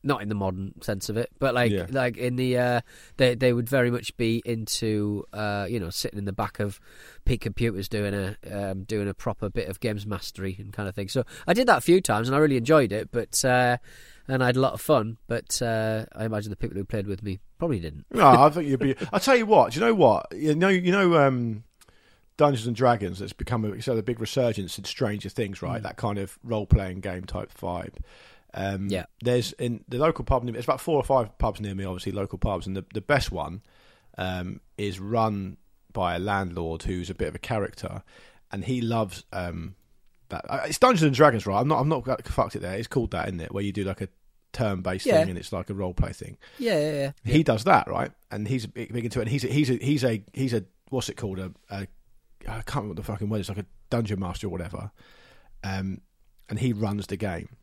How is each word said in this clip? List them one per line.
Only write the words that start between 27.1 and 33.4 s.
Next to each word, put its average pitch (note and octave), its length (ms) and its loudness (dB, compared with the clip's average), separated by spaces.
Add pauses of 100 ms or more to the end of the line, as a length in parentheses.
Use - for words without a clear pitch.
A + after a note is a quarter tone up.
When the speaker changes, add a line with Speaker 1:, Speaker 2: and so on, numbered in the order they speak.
Speaker 2:
type G2+ 340 -8
vibe. F2 360 -8 (640)
Um, G2 300 -4
Speaker 1:
Yeah. F#2 160 -4 (180)
Speaker 2:
there's B2 320 0
in A#2+ 360 -6
the B2 80 -6
local D#3 260 0
pub C3+ 200 2
near A#2+ 100 -6
me, A2 60 -6
it's A#2+ 80 -8
about C3+ 120 0
four E3 160 0
or C3+ 80 2
five B2 340 2
pubs A2 220 -2
near G2+ 160 -4
me, F#2+ 80 -6
obviously F#2 300 -6
local G2 240 -6
pubs, G2 300 0
and F#2+ 80 -6
the, F#2+ 180 -8
the G#2 80 -6
best - 300 2
one, E2 300 -8 (560)